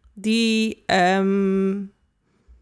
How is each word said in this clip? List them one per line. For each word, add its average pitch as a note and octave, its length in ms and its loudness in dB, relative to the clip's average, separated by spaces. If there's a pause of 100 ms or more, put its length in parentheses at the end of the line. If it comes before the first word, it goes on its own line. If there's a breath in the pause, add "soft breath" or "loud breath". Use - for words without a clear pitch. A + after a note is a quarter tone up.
(140)
die, A3 720 -2
ehm, F#3+ 1000 0 (800)